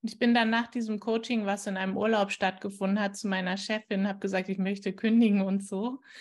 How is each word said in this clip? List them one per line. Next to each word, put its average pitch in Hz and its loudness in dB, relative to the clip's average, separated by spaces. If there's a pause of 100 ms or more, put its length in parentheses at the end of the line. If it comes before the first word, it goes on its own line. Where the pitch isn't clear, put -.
Und 226 -4
ich - -16
bin 240 4
dann 226 4
nach 233 0
diesem 220 -4
Coaching, 226 -2
was 202 -2
in 196 -2
einem 190 -2
Urlaub 202 2
stattgefunden 196 0
hat, 202 -2
zu 208 -4
meiner 185 0
Chefin, 208 -2
hab 196 -6
gesagt, 190 -2
ich 190 -2
möchte 196 -2
kündigen 220 4
und 196 0
so. 226 -4 (200)